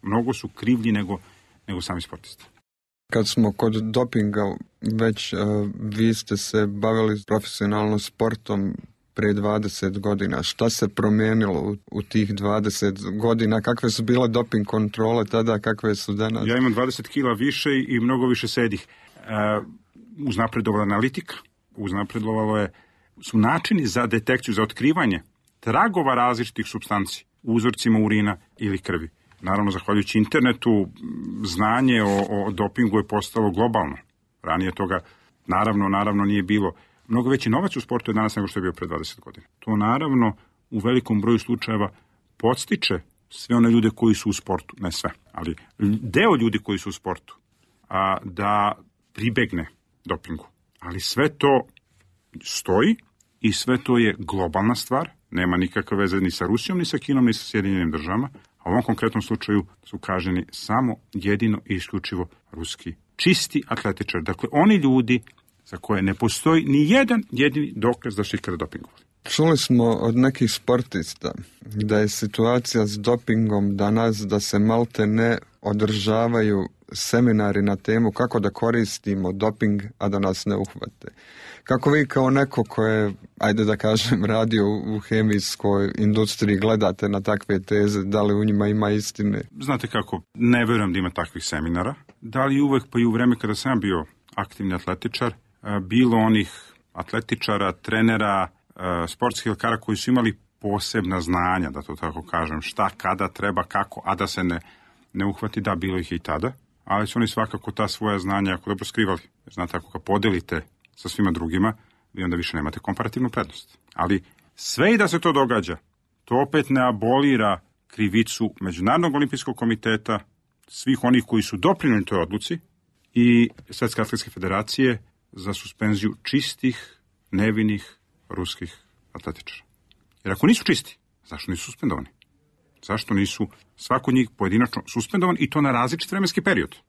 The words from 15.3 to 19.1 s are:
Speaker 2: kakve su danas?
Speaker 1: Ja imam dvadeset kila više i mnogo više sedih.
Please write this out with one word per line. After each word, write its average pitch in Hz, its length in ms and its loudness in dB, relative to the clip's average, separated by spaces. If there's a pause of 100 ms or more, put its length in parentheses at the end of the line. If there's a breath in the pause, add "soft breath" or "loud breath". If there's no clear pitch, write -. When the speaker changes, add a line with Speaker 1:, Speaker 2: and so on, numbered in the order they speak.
Speaker 2:
kakve 107 360 -2
su - 180 -6
danas? 110 340 -2
Speaker 1:
Ja 117 100 0
imam 127 160 2
dvadeset 123 360 -4
kila 131 240 0
više 131 380 -2 (180)
i 120 120 0
mnogo 123 260 0
više 120 220 0
sedih. 113 380 -2 (300 soft breath)